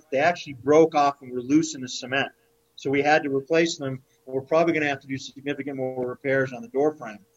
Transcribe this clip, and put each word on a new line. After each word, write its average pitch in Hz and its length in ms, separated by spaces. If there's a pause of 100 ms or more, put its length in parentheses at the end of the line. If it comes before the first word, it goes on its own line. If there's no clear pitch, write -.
(120)
They 131 60
actually 151 380
broke 151 380
off 143 280
and 127 100
were 123 80
loose 147 360
in 131 60
the 123 60
cement. 127 420 (460)
So - 140
we 139 120
had 147 220
to 139 100
replace 165 440
them, 135 240 (240)
and 131 100
we're 135 60
probably 160 320
gonna 151 160
have 135 100
to - 80
do 135 100
significant 139 600
more 131 280
repairs 131 460
on 120 100
the 117 60
door 151 280
frame. 110 240 (180)